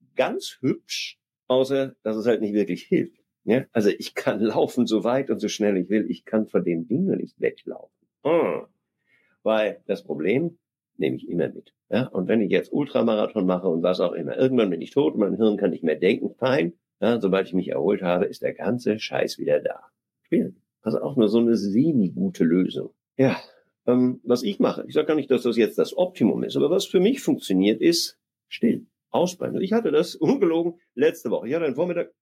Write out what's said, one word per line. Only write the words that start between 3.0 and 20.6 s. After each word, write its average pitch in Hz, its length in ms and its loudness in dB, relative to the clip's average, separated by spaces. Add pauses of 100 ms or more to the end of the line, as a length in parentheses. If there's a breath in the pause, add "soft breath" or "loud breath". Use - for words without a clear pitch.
Ja? 123 280 2
Also 104 180 4
ich - 240 -6
kann 110 260 -2
laufen 117 460 2
so 101 180 2
weit 131 260 0
und 104 100 -2
so 104 80 -2
schnell 101 280 0
ich 90 120 -2
will, 107 220 0
ich - 140 -8
kann 110 220 -2
von 90 180 0
den 82 220 -2
Dingen 160 320 0
nicht - 220 -12
weglaufen. - 640 -8 (180)
Hm. 139 420 0 (760)
Weil 107 440 0
das 98 180 -4
Problem 107 540 -2 (380)
nehme 65 200 -2
ich - 120 -14
immer 78 200 -2
mit. - 240 -16 (160)
Ja? 127 200 -2
Und 92 200 -4
wenn 110 120 2
ich 92 100 0
jetzt - 220 0
Ultramarathon 113 760 0
mache 92 220 0
und 82 140 0
was 92 180 0
auch 90 120 0
immer, 71 240 -8
irgendwann 127 340 2
bin 85 100 -4
ich - 100 -10
tot 147 240 0
und 117 60 -2
mein 92 160 2
Hirn 107 200 2
kann 95 140 0
nicht 80 140 -6
mehr 78 120 0
denken, 101 380 0
fein. 147 400 0 (280)
Ja, 113 160 2
sobald 95 280 2
ich 87 80 -8
mich 92 140 -2
erholt 92 340 0
habe, 90 240 2
ist - 160 -12
der 65 100 -4
ganze 110 460 -2
Scheiß - 400 -4
wieder 73 220 0
da. - 240 -8 (360)
Schwierig. - 340 -2 (280)